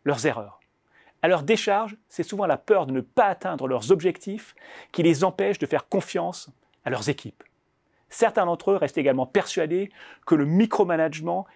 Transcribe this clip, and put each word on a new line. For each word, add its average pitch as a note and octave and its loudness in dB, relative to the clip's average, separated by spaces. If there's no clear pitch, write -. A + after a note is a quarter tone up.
leurs C#3 0
erreurs. A2+ -4
À D#3+ 2
leur E3+ 2
décharge, G#3 0
c'est - -8
souvent G3+ -4
la D3+ 0
peur F#3+ 0
de C3+ -6
ne C3 -2
pas - 2
atteindre C#3 -4
leurs B2 -2
objectifs F#3 -2
qui E3+ -2
les D#3+ 4
empêche G3 0
de D3 -2
faire C#3+ -2
confiance F3 -6
à B2 -4
leurs A#2+ -4
équipes. - -10
Certains A3 0
d'entre E3+ -2
eux G3 4
restent F#3+ -2
également C3+ 2
persuadés F3+ -2
que E3+ 6
le C#3+ 4
micromanagement E3+ 2